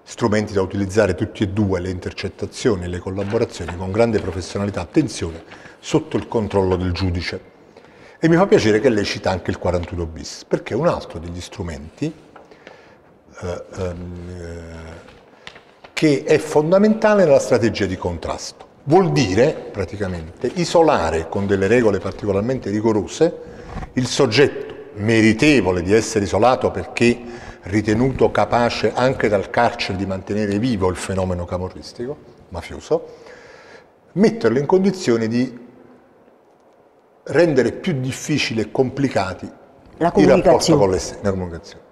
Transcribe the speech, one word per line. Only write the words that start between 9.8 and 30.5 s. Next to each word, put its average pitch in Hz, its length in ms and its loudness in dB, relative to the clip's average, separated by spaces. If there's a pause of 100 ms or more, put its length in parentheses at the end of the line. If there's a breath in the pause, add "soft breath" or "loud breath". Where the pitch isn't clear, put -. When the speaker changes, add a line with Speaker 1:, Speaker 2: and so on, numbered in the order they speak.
Speaker 1:
bis, 78 400 -14
perché - 260 -4
è 110 40 -2
un 160 100 0
altro - 320 -4
degli 87 200 -10
strumenti, 85 720 -8 (1300 loud breath)
eh, 87 220 -8 (140)
ehm, 87 520 -8
eh, 82 760 -14 (880 loud breath)
che 147 320 2
è 156 140 4
fondamentale 202 840 4
nella 156 140 6
strategia 107 460 0
di 90 120 -4
contrasto. - 680 -8 (180)
Vuol 170 260 4
dire, 135 420 2 (180)
praticamente, 92 840 -6
isolare 127 760 2
con 101 160 -4
delle 98 220 2
regole 107 320 4
particolarmente 101 720 -4
rigorose 107 680 0 (560 loud breath)
il 127 140 -2
soggetto 127 680 2 (220)
meritevole 110 880 4
di 92 100 2
essere 110 320 2
isolato 104 460 2
perché 117 500 0 (420 loud breath)
ritenuto 110 680 2
capace 117 640 0
anche 127 320 0
dal 101 220 0
carcere 117 480 0
di 98 80 -4
mantenere 101 520 -4